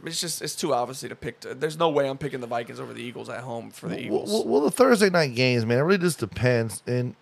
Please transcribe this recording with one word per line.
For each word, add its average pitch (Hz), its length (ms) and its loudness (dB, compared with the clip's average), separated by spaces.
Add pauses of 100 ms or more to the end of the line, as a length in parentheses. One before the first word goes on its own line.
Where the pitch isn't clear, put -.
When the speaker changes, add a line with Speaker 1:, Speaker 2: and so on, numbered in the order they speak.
Speaker 1:
it's 165 140 -6
just, 165 200 -4
it's - 140 -6
too 156 180 -2
obviously 123 360 -2
to 120 80 -12
pick. 131 240 -10
To, - 140 -12
there's 156 220 -4
no 165 140 4
way 143 180 2
I'm 135 80 -6
picking 135 240 -6
the 120 60 -8
Vikings 120 340 -6
over 120 140 -12
the 117 80 -10
Eagles 117 260 -10
at 120 120 -10
home 117 320 -10
for - 160 -12
the - 80 -6
Speaker 2:
Well, - 80 -8
Speaker 1:
Eagles. - 280 -2
Speaker 2:
well, 220 140 0
well, 247 140 2
the 285 100 2
Thursday 220 400 6
night 151 240 2
games, 123 320 4
man, 120 120 4
it 139 40 4
really 190 160 4
just 170 220 0
depends. 117 680 0
And, 123 360 -2